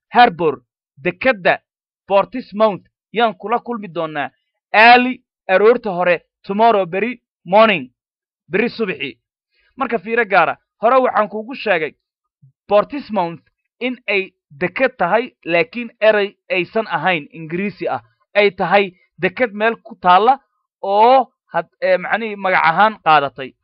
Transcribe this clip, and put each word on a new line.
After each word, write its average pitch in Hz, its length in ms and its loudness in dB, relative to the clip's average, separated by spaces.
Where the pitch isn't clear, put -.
Harbour, 175 480 2
dekedda 180 600 -2
Portsmouth 196 760 -2
yaan 220 220 0
kula 208 260 -6
kulmi 226 280 -10
doonaa 156 420 -8
early, 247 500 4
aroorta 214 420 2
hore, 175 300 -2
tomorrow, 208 420 0
beri 202 360 -6
morning, 190 440 2
beri 202 200 -2
subaxii. 147 500 -8
Marka 240 220 -6
fiiro 226 260 -4
gaara, 170 320 0
hore 247 200 2
waxaan 214 280 -2
kuugu 220 260 -14
sheegay 170 400 -4
Portsmouth 202 720 -2
in 247 180 -6
ay 190 260 -4
deked 180 460 -4
tahay, 208 340 -2
laakiin 170 440 -4
eray 208 340 2
aysan 185 380 -4
ahayn 160 460 -4
Ingiriisi 170 560 -8
ah, 135 120 -6
ay 202 160 2
tahay 190 420 0
deked 190 340 -4
meel 220 300 -2
ku - 180 -20
taalla 208 380 4
oo 226 460 4
had-, 170 280 -6
ee, 185 160 2
macnihii 202 380 -6
magac 185 280 -2
ahaan 190 400 2
qaadatay. 143 500 0